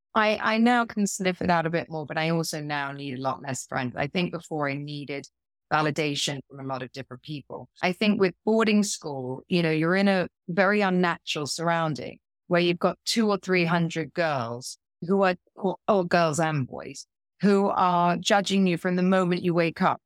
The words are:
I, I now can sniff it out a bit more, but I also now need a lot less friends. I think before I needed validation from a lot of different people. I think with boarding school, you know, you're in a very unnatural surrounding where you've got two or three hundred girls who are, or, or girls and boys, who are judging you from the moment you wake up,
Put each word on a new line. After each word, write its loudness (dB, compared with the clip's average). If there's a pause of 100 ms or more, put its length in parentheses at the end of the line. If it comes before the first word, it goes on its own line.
(140)
I, 2
I 0
now 4
can -2
sniff -2
it 0
out 2
a -2
bit -4
more, -8
but -10
I 0
also -2
now -6
need -10
a -8
lot -4
less -8
friends. -4
I -2
think -2
before -6
I -4
needed -10 (460)
validation -2
from -20
a -10
lot -6
of -12
different -14
people. -14 (140)
I 0
think 0
with 2 (100)
boarding 4
school, -6
you 2
know, 2
you're 2
in 4
a 2 (200)
very 2
unnatural 0
surrounding -2 (280)
where 2
you've 2
got 0
two 0
or 2
three 0
hundred -2
girls -4 (280)
who 2
are, 4 (180)
or, -2 (100)
or 4
girls 2
and 0
boys, -12 (340)
who 4
are 2
judging 2
you 2
from -2
the 2
moment 2
you 0
wake 0
up, 2